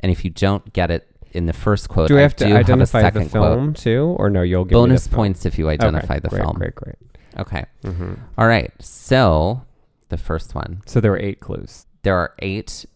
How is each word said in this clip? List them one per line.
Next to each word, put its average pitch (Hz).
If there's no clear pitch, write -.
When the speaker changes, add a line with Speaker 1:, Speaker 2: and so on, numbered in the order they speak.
Speaker 1:
And 95
if -
you 87
don't 98
get 87
it 85
in 87
the 82
first -
quote, -
Speaker 2:
Do 143
we 139
Speaker 1:
I -
Speaker 2:
have 143
to 123
Speaker 1:
do 104
have 104
a 101
Speaker 2:
identify 127
the -
Speaker 1:
second 87
quote. -
Speaker 2:
film 151
too, 139
or 101
no? 98
You'll 90
give 92
me 117
Speaker 1:
Bonus 127
Speaker 2:
the -
film. -
Speaker 1:
points 98
if 87
you 78
Speaker 2:
Okay, 78
Speaker 1:
identify 78
the -
Speaker 2:
great, 98
Speaker 1:
film. -
Speaker 2:
great, -
great. -
Speaker 1:
Okay. -
Speaker 2:
Mm-hmm. 90
Speaker 1:
All 113
right. 107
So 104
the -
first -
one. 90
Speaker 2:
So -
there 107
were -
eight 101
clues. -
Speaker 1:
There 98
are 87
eight, -